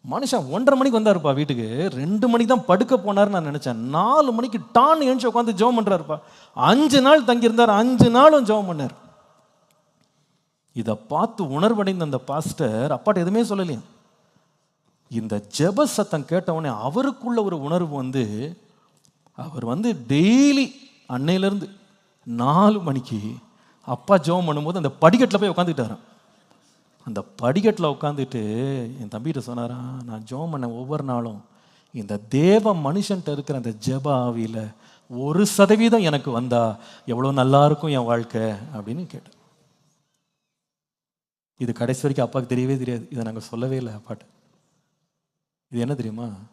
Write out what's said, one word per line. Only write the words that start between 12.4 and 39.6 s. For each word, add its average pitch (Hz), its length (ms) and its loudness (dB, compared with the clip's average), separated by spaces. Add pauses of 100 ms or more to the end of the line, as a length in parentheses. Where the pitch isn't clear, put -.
அப்பாட்ட 196 240 -2
எதுவுமே 185 260 0
சொல்லலையா. 185 380 -4 (1300)
இந்த 107 340 -6 (140)
ஜெப 196 280 2
சத்தம் 170 400 -4
கேட்ட 180 280 -4
உடனே 151 220 -4
அவருக்குள்ள 226 680 -4
ஒரு 175 180 -4
உணர்வு 156 340 -4
வந்து, 131 640 -6 (720)
அவர் 165 340 -12
வந்து 240 280 -2
டெய்லி 220 760 4 (380)
அன்னையிலேருந்து 180 600 -2 (560)
நாலு 151 540 2
மணிக்கு 135 400 -6 (640)
அப்பா 190 360 0
ஜெபம் 170 300 0
பண்ணும்போது 151 280 -4
அந்த 151 140 -2
படிக்கட்டில் 202 500 6
போய் 202 100 0
உட்காந்துக்கிட்டாராம். 139 500 -2 (1040)
அந்த 101 160 -8
படிக்கட்டில் 185 640 0
உட்காந்துட்டு 139 580 -4 (560)
என் 107 120 -12
தம்பிகிட்ட 131 280 -6
சொன்னாராம், 123 680 -10
"நான் 110 260 -14
ஜெபம் 156 200 -8
பண்ண 127 180 -6
ஒவ்வொரு 127 340 -8
நாளும் 117 400 -6 (500)
இந்த 104 240 -8
தேவ 180 580 2
மனுஷன்ட்ட 170 560 -4
இருக்கிற 139 260 -6
அந்த 117 120 -6
ஜெப 131 600 -2
ஆவியில 110 440 -6 (360)
ஒரு 147 360 0
சதவீதம் 214 560 4
எனக்கு 147 300 -2
வந்தா 117 460 0 (280)
எவ்வளோ 127 260 -2
நல்லா 139 340 6
இருக்கும் 151 240 0
என் 131 140 -2
வாழ்க்கை" 117 380 -2
அப்படின்னு 110 640 -8
கேட்டேன். - 280 -20 (2250)